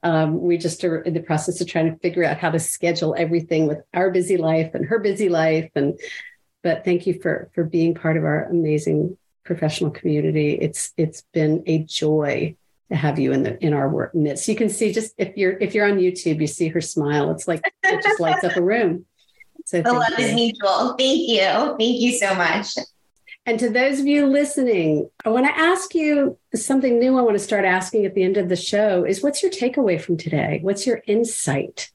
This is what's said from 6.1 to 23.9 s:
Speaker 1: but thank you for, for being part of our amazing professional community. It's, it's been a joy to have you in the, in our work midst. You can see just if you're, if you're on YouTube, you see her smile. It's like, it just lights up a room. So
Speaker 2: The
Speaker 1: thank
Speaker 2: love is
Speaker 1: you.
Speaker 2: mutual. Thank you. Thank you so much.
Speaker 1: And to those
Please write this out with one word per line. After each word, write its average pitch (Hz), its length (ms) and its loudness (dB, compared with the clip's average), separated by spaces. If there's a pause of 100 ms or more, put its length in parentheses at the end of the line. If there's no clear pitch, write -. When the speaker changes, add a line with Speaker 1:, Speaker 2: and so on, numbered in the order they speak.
Speaker 1:
but 160 220 -2
thank 175 220 0
you 180 120 -2
for, - 340 -4
for 170 120 -2
being 165 280 2
part 160 220 0
of 160 80 0
our 151 220 0
amazing 156 720 0 (260)
professional 160 480 -2
community. 151 640 0
It's, - 420 -4
it's 156 280 -2 (100)
been 156 320 2
a 160 140 2
joy 156 760 0 (340)
to 185 60 -2
have 151 240 0
you 131 140 2
in 135 100 2
the, - 180 -4
in 156 120 2
our 139 160 2
work - 260 -4
midst. 147 320 0
You 220 80 0
can 220 140 2
see 208 240 -2
just 220 240 -4
if 190 180 -4
you're, 190 220 0
if 180 160 -4
you're 208 160 2
on 202 80 2
YouTube, 180 420 0
you 156 80 0
see 160 220 -2
her 165 100 -2
smile. 147 520 0
It's 160 160 -6
like, 165 140 -2 (220)
it 381 200 0
just 415 180 2
lights 359 240 0
up 349 100 0
a 180 60 0
room. 180 440 0 (600)
So 170 160 -2
Speaker 2:
The 233 80 2
Speaker 1:
thank 240 200 2
Speaker 2:
love 226 100 -4
is 240 100 0
Speaker 1:
you. 214 60 0
Speaker 2:
mutual. 226 640 0
Thank 262 300 2
you. 214 500 2
Thank 233 220 2
you 240 140 2
so 196 220 0
much. 180 400 -2 (680)
Speaker 1:
And 233 140 0
to 240 100 0
those 269 320 0